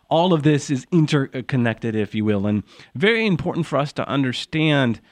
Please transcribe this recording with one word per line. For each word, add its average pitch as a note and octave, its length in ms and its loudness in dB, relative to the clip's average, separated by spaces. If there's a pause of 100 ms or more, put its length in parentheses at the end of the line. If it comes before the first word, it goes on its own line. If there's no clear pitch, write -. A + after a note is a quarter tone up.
all E3+ 240 2
of D3 100 0
this D3 260 2
is C3 220 -2
interconnected, B2+ 1040 0
if G#2 180 -2
you G#2+ 120 -2
will, G#2 200 0
and G#2 180 0 (300)
very A3 320 0
important F3 400 -2
for D3 120 -4
us C#3+ 160 -2
to - 160 -6
understand, C3+ 880 0 (120)